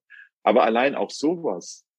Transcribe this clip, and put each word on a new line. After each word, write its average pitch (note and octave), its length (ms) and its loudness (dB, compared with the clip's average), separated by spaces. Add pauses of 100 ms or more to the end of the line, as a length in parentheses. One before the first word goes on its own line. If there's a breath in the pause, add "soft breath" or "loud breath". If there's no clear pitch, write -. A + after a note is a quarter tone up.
(420 soft breath)
Aber G#2+ 220 4
allein A#2+ 320 2
auch G2+ 140 -4
sowas, D#3 760 -6 (140)